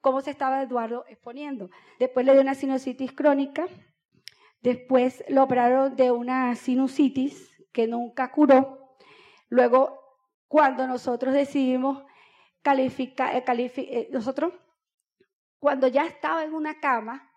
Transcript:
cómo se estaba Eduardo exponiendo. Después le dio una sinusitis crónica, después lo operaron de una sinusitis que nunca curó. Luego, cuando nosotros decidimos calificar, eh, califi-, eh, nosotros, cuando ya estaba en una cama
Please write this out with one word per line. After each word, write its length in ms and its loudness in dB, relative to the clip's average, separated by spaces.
cómo 200 0
se 100 -8
estaba 320 -2
Eduardo 460 -6
exponiendo. 600 -14
Después 260 0
le 100 6
dio 80 8
una 120 0
sinusitis 560 -6
crónica, 560 0
después 680 0
lo 140 4
operaron 540 2
de 160 4
una 420 -2
sinusitis 960 -2
que 160 -2
nunca 420 -6
curó. 680 4
Luego, 500 2
cuando 400 2
nosotros 480 -4
decidimos 680 0
calificar, 720 -2
eh, 100 -2
califi-, 460 -4
eh, 220 -6
nosotros, 400 -4
cuando 300 0
ya 180 0
estaba 380 -6
en 100 -10
una 240 -8
cama 580 -6